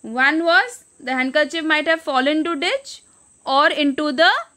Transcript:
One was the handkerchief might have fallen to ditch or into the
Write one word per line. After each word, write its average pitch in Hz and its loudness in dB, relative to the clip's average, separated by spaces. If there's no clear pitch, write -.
One 269 0
was 381 0
the 254 -6
handkerchief 294 -2
might 311 0
have 320 0
fallen 294 0
to 339 -2
ditch 381 -6
or 277 2
into 294 0
the 330 4